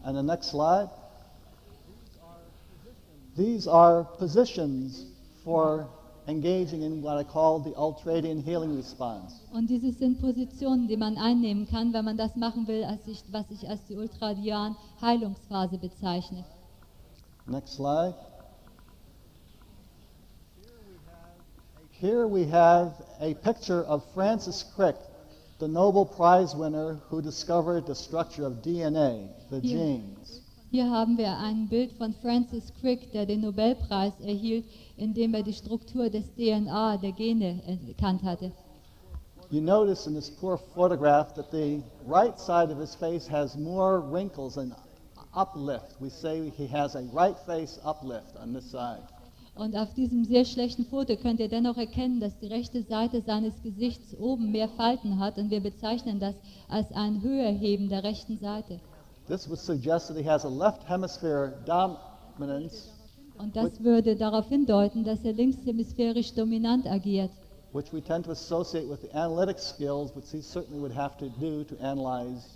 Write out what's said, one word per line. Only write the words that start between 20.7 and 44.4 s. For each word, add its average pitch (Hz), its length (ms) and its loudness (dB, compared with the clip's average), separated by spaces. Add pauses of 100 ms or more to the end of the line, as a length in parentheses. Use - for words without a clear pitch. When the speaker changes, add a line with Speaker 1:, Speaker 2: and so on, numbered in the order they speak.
Speaker 1:
Here 226 360 0
we 190 240 2
have 170 420 8 (280)
a 156 120 -2
picture 185 540 0
of 147 160 0 (100)
Francis 196 520 -2 (100)
Crick 180 200 4 (640)
The 156 80 -2
Nobel 185 380 4
Prize 175 500 6
winner 156 440 -4 (100)
who 160 100 -4
discovered 165 680 0
the 139 80 -4
structure 160 500 -6
of 123 160 -6
D 170 220 -4
N 156 120 0
A, 120 320 2 (220)
the 139 100 -6
Speaker 2:
Hier, 123 200 0
Speaker 1:
genes. 156 640 -4 (280)
Speaker 2:
hier 247 180 2
haben 233 300 2
wir 214 180 0
ein 214 320 -2
Bild 233 260 0
von 220 200 -6
Francis 240 640 -2
Crick, 254 320 -2
der 208 140 -2
den 208 160 0
Nobelpreis 208 800 0
erhielt, 220 460 -2 (320)
indem 220 360 0
er 214 80 0
die 208 120 -4
Struktur 226 580 -4
des 214 240 -4
D 233 160 2
N 214 160 2
A, 214 300 0
der 196 140 -4
Gene, 208 480 0 (280)
erkannt 185 340 0
hatte. 180 300 -4 (960)
Speaker 1:
You 151 120 0
notice 196 440 4
in 151 80 -4
this 151 160 -6
poor 185 280 -4 (180)
photograph 151 580 6
that 147 160 -10
the 147 320 -2 (240)
right 185 340 4
side 170 300 2
of 151 80 -6
his 147 160 -8
face 165 340 -4
has 147 300 -2
more 185 420 2
wrinkles 170 580 -6